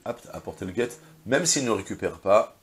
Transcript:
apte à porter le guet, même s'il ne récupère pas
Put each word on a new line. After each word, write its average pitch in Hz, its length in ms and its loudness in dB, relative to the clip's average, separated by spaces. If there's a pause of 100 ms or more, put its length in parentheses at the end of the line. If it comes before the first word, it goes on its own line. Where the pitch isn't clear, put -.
apte 117 280 -10
à 87 60 -10
porter 85 260 -10
le 92 60 -8
guet, 117 180 -2 (360)
même 143 200 2
s'il 143 200 2
ne 113 60 2
récupère 98 480 -4
pas 104 440 4